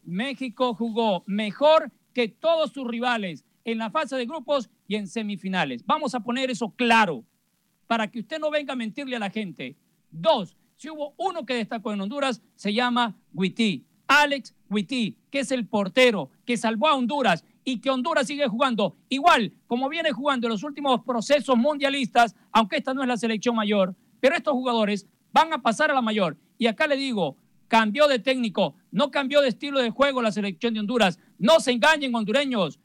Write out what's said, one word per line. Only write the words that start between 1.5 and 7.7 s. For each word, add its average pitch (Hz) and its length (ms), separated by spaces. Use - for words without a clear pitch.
que 240 160
todos 320 440
sus 269 160
rivales 233 560
en 226 140
la 220 120
fase 269 260
de 254 100
grupos 285 440
y 202 80
en 208 100
semifinales. 185 760
Vamos 294 300
a 247 60
poner 247 300
eso 214 200
claro 226 540